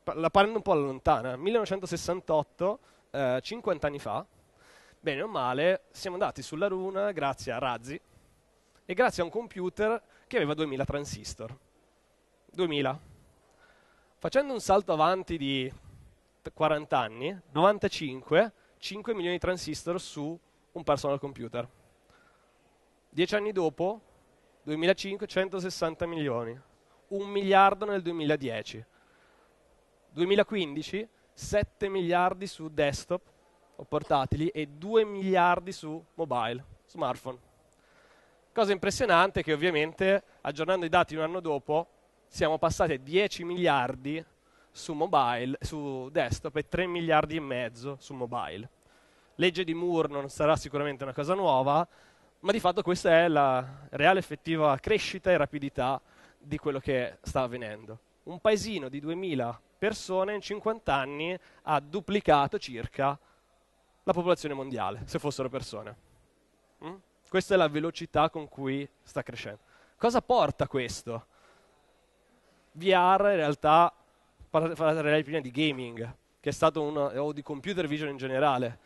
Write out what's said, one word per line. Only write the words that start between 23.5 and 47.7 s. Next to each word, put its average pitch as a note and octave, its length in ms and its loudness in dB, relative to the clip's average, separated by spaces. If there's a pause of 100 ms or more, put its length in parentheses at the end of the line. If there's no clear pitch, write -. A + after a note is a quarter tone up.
dopo, F3+ 500 -2 (600)
duemilacinque, F#3+ 640 0
centosessanta F3+ 800 -2
milioni, B2+ 520 -4 (500)
un G3 200 -6
miliardo G3 560 4
nel G3+ 160 -2
duemiladieci. C#3+ 840 -2 (1300)
Duemilaquindici, F#3 960 -2 (240)
sette - 580 -4
miliardi F#3 580 0
su D#3+ 220 -12
desktop D3 520 -2 (540)
o - 80 -14
portatili D3 640 0
e D#3 180 -4
due F3+ 380 0
miliardi F#3+ 680 2
su E3 320 -10 (120)
mobile, B2 480 -2 (240)
smartphone. B2+ 500 -6 (1120)
Cosa G3+ 200 2
impressionante F#3+ 720 2
è - 20 -6
che D#3 100 0
ovviamente, E3 680 2 (180)
aggiornando D#3+ 440 -2
i E3 40 -4
dati E3 260 4
un D#3+ 60 -4
anno E3+ 200 -4
dopo, D3+ 480 -2 (380)
siamo - 300 0
passati E3 360 2
a C3+ 40 -2
dieci E3+ 460 0
miliardi D3 800 0 (480)
su - 220 -10
mobile, C3+ 680 2
su C3+ 480 -8
desktop D3 460 -2
e D3+ 120 -2
tre F3+ 180 -2
miliardi D#3+ 500 2
e D#3+ 60 -4
mezzo B2+ 580 -6